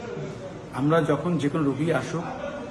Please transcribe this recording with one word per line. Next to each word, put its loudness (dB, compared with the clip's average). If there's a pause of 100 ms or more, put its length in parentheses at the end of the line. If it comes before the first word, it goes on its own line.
(720)
আমরা 4
যখন 2
যে 2
কোনো 0
রোগী 2
আসুক, 0 (460)